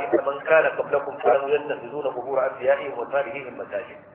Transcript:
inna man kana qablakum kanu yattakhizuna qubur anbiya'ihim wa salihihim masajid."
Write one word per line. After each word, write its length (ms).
inna 200
man 200
kana 280
qablakum 480
kanu 300
yattakhizuna 640
qubur 280
anbiya'ihim 580
wa 140
salihihim 460
masajid." 420